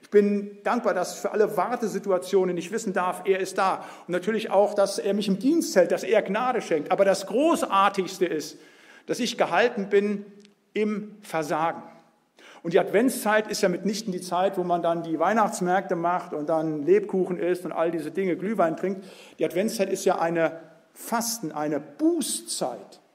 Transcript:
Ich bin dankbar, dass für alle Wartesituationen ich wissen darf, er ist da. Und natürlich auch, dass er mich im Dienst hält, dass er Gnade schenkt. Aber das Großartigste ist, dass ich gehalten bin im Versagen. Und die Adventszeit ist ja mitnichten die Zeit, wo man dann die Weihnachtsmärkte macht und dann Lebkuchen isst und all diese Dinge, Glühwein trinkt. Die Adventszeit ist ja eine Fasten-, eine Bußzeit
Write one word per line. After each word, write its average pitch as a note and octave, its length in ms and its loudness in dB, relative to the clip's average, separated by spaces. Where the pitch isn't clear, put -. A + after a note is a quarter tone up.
Ich - 80 -20
bin G3+ 560 4
dankbar, G#3+ 300 0
dass F3 240 -4
für - 140 -4
alle G#3 220 2
Wartesituationen F#3 1000 0
ich F3 160 -8
wissen G3+ 220 -4
darf, F#3 320 -2
er F#3+ 140 2
ist F#3+ 180 -4
da. F#3 260 0
Und E3+ 60 -6
natürlich G#3 380 -2
auch, G3+ 220 4
dass G3 260 0
er G3+ 140 -2
mich G#3 160 0
im F#3+ 100 2
Dienst D4+ 380 2
hält, F3+ 160 6
dass F3 100 -2
er G#3 200 2
Gnade A3+ 400 -2
schenkt. D3+ 280 -2
Aber F#3+ 140 4
das F#3+ 220 2
Großartigste G3 1000 2
ist, D#3 320 -4
dass D#3+ 160 -4
ich - 160 -4
gehalten G3 540 2
bin G3+ 340 2
im G#3+ 480 -4
Versagen. D#3+ 640 -4
Und E3+ 100 -6
die F#3+ 60 6
Adventszeit G#3+ 720 2
ist G3+ 100 -4
ja G3 80 4
mitnichten G3 440 -2
die F3+ 100 -6
Zeit, F#3+ 340 0
wo F3+ 80 0
man F3 160 0
dann E3+ 220 0
die D#3+ 160 -4
Weihnachtsmärkte F#3 760 2
macht F3 380 -2
und D3+ 160 -6
dann D#3 360 0
Lebkuchen F#3 540 2
isst F3 280 -2
und - 60 -6
all E3 180 0
diese D#3 200 -6
Dinge, F3+ 260 -2
Glühwein F3+ 420 0
trinkt. F#3+ 260 -4
Die E3 60 0
Adventszeit F#3+ 460 -2
ist F#3+ 160 -2
ja F#3 120 2
eine E3 420 0
Fasten-, - 580 -4
eine D3+ 280 -4
Bußzeit - 1200 -4